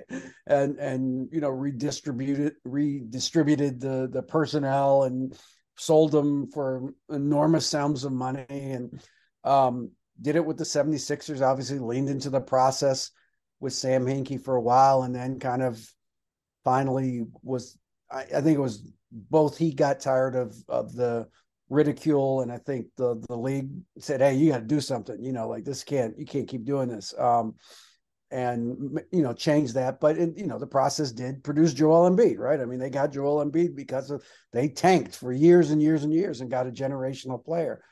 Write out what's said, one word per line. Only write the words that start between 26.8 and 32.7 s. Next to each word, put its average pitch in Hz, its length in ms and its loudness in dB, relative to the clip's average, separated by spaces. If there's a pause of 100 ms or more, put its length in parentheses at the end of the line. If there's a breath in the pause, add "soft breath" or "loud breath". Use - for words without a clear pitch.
this," 107 300 -10
um, 117 380 0 (760 soft breath)
and, 123 680 -4
m-, 165 120 -12
you 180 120 0
know, 123 100 0
change 147 400 0
that. 131 260 -2
But, 156 180 2
it, 170 220 -2
you 208 80 -8
know, 113 140 -6
the 135 80 -8
process 135 420 0
did 127 320 -8
produce 147 320 2
Joel 160 340 6
Embiid, 185 300 4
right? 139 220 0
I 120 60 -4
mean, 127 120 -8